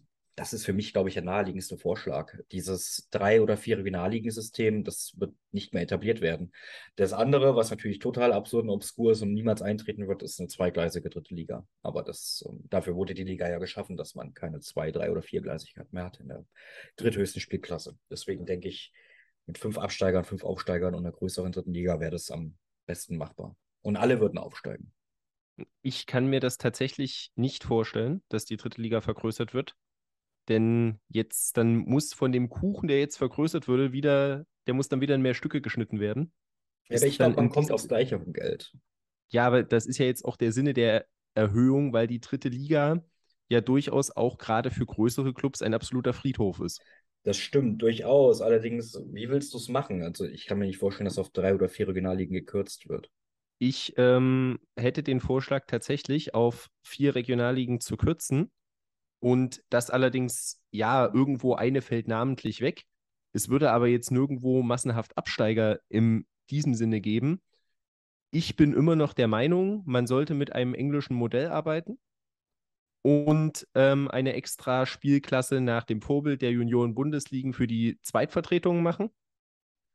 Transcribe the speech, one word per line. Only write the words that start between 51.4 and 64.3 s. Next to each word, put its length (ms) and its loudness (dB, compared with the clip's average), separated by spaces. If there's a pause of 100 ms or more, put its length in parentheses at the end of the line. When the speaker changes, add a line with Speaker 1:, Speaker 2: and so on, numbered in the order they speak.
Speaker 1:
oder 120 2
vier 200 -4
Regionalligen 460 -2
gekürzt 540 -6
wird. 220 -10 (480)
Speaker 2:
Ich, 380 -2
ähm, 640 4 (160)
hätte 260 0
den 160 0
Vorschlag 480 -2
tatsächlich 680 -4
auf 340 2 (140)
vier 340 0
Regionalligen 640 0
zu 160 -6
kürzen 560 0 (640)
und 520 2
das 200 2
allerdings, 720 0 (100)
ja, 420 2
irgendwo 420 2
eine 260 0
fällt 260 -4
namentlich 540 -2
weg. 240 -2 (480)
Es 160 -2
würde 240 4
aber 160 4
jetzt 240 2
nirgendwo 500 2